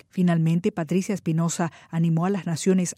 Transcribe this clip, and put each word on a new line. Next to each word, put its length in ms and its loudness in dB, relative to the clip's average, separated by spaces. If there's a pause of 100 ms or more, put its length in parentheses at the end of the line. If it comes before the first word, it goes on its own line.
Finalmente, 600 2
Patricia 420 -2
Espinosa 600 -2 (160)
animó 360 0
a 40 0
las 160 -4
naciones 520 0